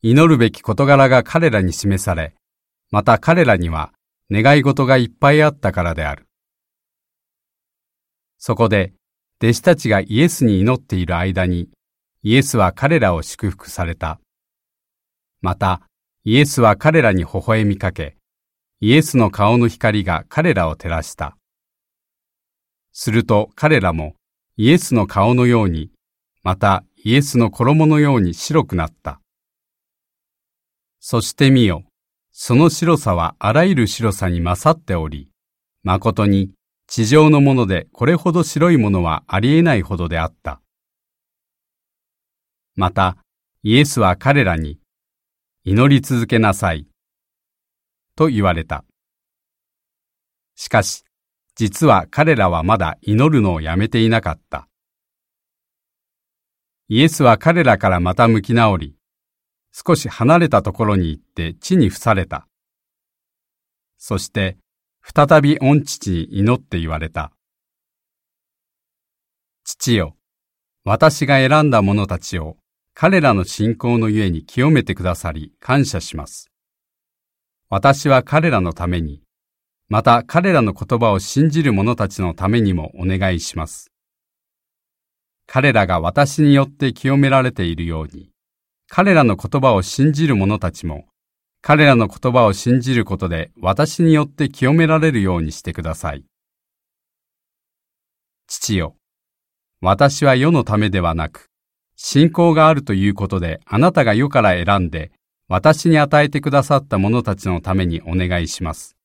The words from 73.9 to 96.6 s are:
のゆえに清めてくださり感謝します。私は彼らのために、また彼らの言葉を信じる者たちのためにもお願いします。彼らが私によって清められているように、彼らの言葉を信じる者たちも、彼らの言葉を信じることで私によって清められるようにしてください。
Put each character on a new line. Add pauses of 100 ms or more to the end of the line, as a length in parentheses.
の
ゆ
え
に
清
め
て
く
だ
さ
り
感
謝
し
ま
す。 (1160)
私
は
彼
ら
の
た
め
に、 (640)
ま
た
彼
ら
の
言
葉
を
信
じ
る
者
た
ち
の
た
め
に
も
お
願
い
し
ま
す。 (1600)
彼
ら
が
私
に
よ
っ
て
清
め
ら
れ
て
い
る
よ
う
に、 (560)
彼
ら
の
言
葉
を
信
じ
る
者
た
ち
も、 (540)
彼
ら
の
言
葉
を
信
じ
る
こ
と
で
私
に
よ
っ
て
清
め
ら
れ
る
よ
う
に
し
て
く
だ
さ
い。 (2250)